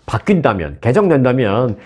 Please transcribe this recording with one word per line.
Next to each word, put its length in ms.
바뀐다면, 760
개정된다면 1080